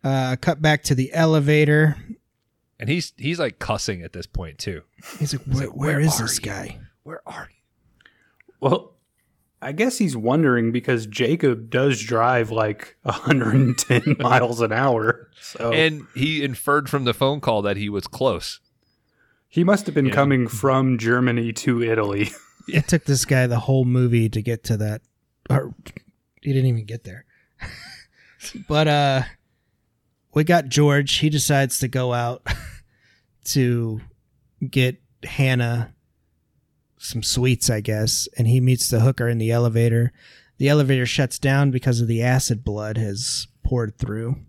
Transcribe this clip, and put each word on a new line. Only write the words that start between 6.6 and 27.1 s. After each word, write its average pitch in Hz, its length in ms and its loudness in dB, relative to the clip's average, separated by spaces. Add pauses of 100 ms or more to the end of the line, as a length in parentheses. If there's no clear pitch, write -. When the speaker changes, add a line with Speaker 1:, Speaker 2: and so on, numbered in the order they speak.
Speaker 2:
Where - 240 -18
are - 240 -16
you? - 580 -20 (520)
Speaker 3:
Well, - 320 0 (680)
I 135 120 -10
guess 240 260 -2
he's 156 180 0
wondering 120 540 2
because 117 380 -2
Jacob 120 600 0
does 131 300 0
drive, 117 520 0
like, 107 480 -4
<laughs> - 40 -20
a 123 60 -2
hundred 123 440 0
and 131 220 4
ten 127 440 0
miles 120 400 2
an 110 100 2
hour. 117 580 0 (120)
So - 320 -6
Speaker 2:
And 156 420 0
he 147 300 -2
inferred 139 440 -2
from 143 140 -2
the 120 120 0
phone 143 260 0
call 110 220 0
that 101 140 -2
he 104 120 -6
was 101 180 -6
close. - 540 -4 (880)
Speaker 3:
he 170 160 2
must 196 220 2
have 147 100 -8
been 139 100 2
Speaker 2:
Yeah. 123 80 0
Speaker 3:
coming 139 320 4
from 131 520 0
Germany 117 560 0
to 120 280 0
Italy. 104 480 0 (180)
<laughs> - 200 -20
Speaker 1:
It - 180 0
took 170 200 0
this 139 180 0
guy 127 240 2
the 120 100 0
whole 131 260 2
movie 123 440 2
to 107 120 -4
get 113 240 -6
to 113 120 -2
that. 107 260 -4 (480)
Or, 139 240 -2 (680)
he 143 100 -4
didn't 131 160 2
even 117 160 -2
get 113 180 -12
there. 98 220 -16 (360)